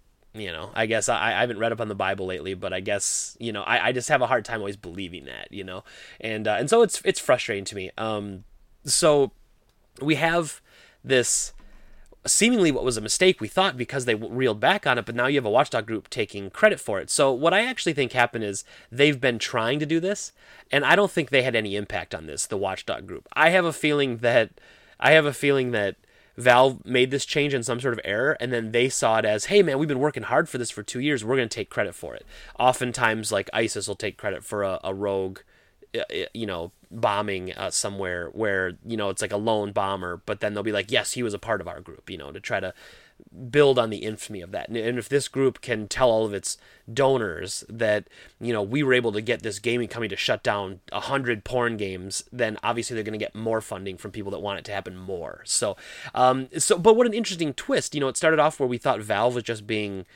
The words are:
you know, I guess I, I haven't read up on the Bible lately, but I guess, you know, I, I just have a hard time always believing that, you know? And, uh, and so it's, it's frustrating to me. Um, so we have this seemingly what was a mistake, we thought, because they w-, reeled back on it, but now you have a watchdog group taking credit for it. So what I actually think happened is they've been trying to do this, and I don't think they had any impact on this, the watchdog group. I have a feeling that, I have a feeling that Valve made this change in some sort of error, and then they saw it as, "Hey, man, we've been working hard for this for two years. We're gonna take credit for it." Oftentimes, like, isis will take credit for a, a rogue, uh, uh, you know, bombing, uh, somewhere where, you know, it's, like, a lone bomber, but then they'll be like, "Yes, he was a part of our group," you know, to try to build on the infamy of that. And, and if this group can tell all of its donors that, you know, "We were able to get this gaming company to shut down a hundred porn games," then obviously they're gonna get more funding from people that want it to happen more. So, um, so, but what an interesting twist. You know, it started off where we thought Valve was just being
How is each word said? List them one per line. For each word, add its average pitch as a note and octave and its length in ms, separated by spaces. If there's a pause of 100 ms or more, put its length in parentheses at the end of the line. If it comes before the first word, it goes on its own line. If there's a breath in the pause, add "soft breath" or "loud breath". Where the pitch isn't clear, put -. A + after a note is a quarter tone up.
(340)
you G#2 160
know, E2+ 240
I A2+ 120
guess A2 220
I, G#2 280
I G2+ 40
haven't A#2 200
read A2+ 100
up A2+ 100
on A2 60
the G#2 80
Bible F#2+ 320
lately, F#2 280
but F#2 180
I F#2 80
guess, - 580
you A2+ 140
know, G#2 100
I, A2 260
I B2 40
just B2 160
have C#3 140
a A#2+ 40
hard A#2 180
time A#2 140
always G#2 180
believing F2 500
that, A1+ 260
you G2 100
know? F#2 220 (360 loud breath)
And, A2 280
uh, G#2+ 100
and C3+ 100
so A#3 140
it's, - 220
it's - 160
frustrating G#2+ 460
to G#2 100
me. F#2 200
Um, G#2 460 (420)
so D3 460 (680)
we D3 160
have E3 440 (440 soft breath)
this B2 480 (720 soft breath)
seemingly G#3 440
what B2+ 140
was B2 120
a A2 40
mistake, F3+ 400
we G#2+ 80
thought, F#3 280
because B2 280
they A#2+ 80
w-, G#2+ 200
reeled A#2 280
back D3 260
on B2+ 120
it, A2+ 80
but A#2 80
now A#2+ 120
you C#3+ 100
have B2+ 80
a G#2+ 60
watchdog A#2 360
group A2 240
taking G2+ 400
credit G#3 280
for G2 220
it. C#2+ 80
So C#3 240
what D#3 220
I G#3+ 100
actually B3 300
think B2+ 180
happened A#2+ 320
is G2+ 200 (280 loud breath)
they've C#3 280
been A#2+ 180
trying A#2+ 400
to D3+ 80
do D#3+ 120
this, F#3+ 340 (380 loud breath)
and C#3+ 140
I D3 100
don't G3 160
think D#3+ 200
they C3+ 120
had B2 140
any G#2+ 180
impact G2+ 400
on D#2+ 120
this, D2 200
the G#2+ 120
watchdog F#2+ 480
group. F#2 260
I D#3 180
have F3+ 140
a E3 80
feeling C#3+ 460
that, A#2 320 (500 soft breath)
I C#3 120
have D#3 140
a C#3+ 60
feeling C3+ 380
that G2+ 260 (400 soft breath)
Valve B2 480
made B2+ 260
this C#3 140
change C#3+ 300
in A#2+ 80
some A#2+ 180
sort B2+ 140
of G#2+ 100
error, B2 360
and B2+ 120
then A2+ 200
they A#2+ 160
saw A2+ 300
it A2 60
as, G#2+ 220
"Hey, G3+ 160
man, C#3+ 160
we've D#3 100
been C3+ 100
working C3+ 260
hard C3+ 240
for B2+ 100
this A#2 120
for G#2+ 140
two - 160
years. C#3 240
We're B2 120
gonna A#2+ 120
take - 220
credit G2+ 260
for C2 180
it." G#1 100 (360 loud breath)
Oftentimes, A#2 720
like, G2 200
isis A2 360
will G2+ 80
take G#2 200
credit F#2+ 280
for G#2 180
a, F#2+ 220
a G2 100
rogue, F#2+ 460 (560 soft breath)
uh, E2+ 60 (100)
uh, F2 200
you A2+ 140
know, F2 240 (200)
bombing, G2+ 640
uh, F#2+ 160
somewhere F#2 640
where, G2 420 (120)
you A2+ 100
know, G2+ 140
it's, F#2+ 100
like, G#2 120
a G#2 40
lone G#2 360
bomber, G2 520
but G#2 160
then G#2+ 140
they'll G#2 80
be A2 80
like, G#2 220
"Yes, A2+ 220
he B2 100
was G#2 100
a F#2+ 60
part A2 200
of E2+ 60
our D#2+ 140
group," - 280
you F#2+ 80
know, C#2+ 140
to F2 80
try G2 220
to F#2 120 (800 loud breath)
build C#3 300
on A2+ 100
the G#2 80
infamy G#2+ 420
of F2 120
that. F#2 160
And, A2+ 80
and A#2 200
if A#2 120
this C3+ 180
group C3+ 340
can A2 280
tell C3 200
all A2 160
of G#2 80
its - 240 (340 soft breath)
donors A2+ 800
that, G#2+ 400 (320 loud breath)
you A#2+ 120
know, G#2 100
"We B2+ 220
were B2+ 100
able A#2 180
to G#2+ 80
get A2 220
this G2+ 160
gaming A#2+ 300
company A2+ 200
to F#2+ 80
shut - 280
down G2 360 (120)
a G#2 80
hundred A#2+ 440
porn A#2+ 320
games," F#2+ 460 (100)
then A2+ 300
obviously A#2 320
they're A2 80
gonna G#2+ 160
get G#2 160
more A2+ 260
funding F#2+ 360
from G2+ 160
people G2 180
that F#2+ 80
want G2 220
it - 60
to G2+ 60
happen F#2+ 240
more. F2+ 480
So, - 320 (380 loud breath)
um, C3 420
so, F3 220
but A3 160
what A#3+ 140
an G#3+ 40
interesting E3+ 400
twist. - 420
You D3 60
know, C3+ 80
it B2+ 80
started D#3+ 220
off D3+ 220
where C3 80
we B2 100
thought A#2+ 220
Valve A2 340
was A#2+ 100
just G#2+ 220
being G#2 500